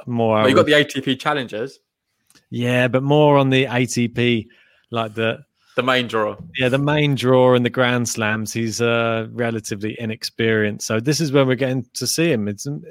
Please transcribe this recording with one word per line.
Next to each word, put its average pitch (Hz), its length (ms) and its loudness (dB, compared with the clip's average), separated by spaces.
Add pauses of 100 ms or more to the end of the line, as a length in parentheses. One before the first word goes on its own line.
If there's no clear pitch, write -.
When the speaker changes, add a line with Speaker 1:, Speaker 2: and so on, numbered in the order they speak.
Speaker 1:
more 113 320 0
I - 20 2
Speaker 2:
Well, 107 100 4
you 135 60 2
got 135 80 6
Speaker 1:
was 147 100 2
Speaker 2:
the 147 60 6
A 143 40 2
T 139 160 -6
P 131 160 -2
Challengers. 131 600 -6 (720)
Speaker 1:
Yeah, 123 380 0
but 131 160 0
more 147 340 6
on 135 120 4
the 131 160 4
A 123 200 0
T 120 220 -2
P, 120 420 -2 (400)
like, 113 240 -4
the 113 300 -4 (300)
Speaker 2:
The 127 80 0
main 127 240 0
draw. 107 300 -2 (220)
Speaker 1:
Yeah, 127 100 0
the 123 80 2
main 147 380 0
draw 127 400 4
in 123 80 2
the 120 80 0
Grand 123 360 0
Slams. 110 460 -4
He's, 113 300 -4
uh, 117 500 0
relatively 113 680 -6
inexperienced. 110 880 -2
So 113 140 -2
this 135 180 -2
is 151 140 -2
where 139 140 4
we're 127 100 2
getting 131 380 -4
to 127 120 -8
see 165 240 -2
him. 110 160 -2
It's, 104 200 -8 (240)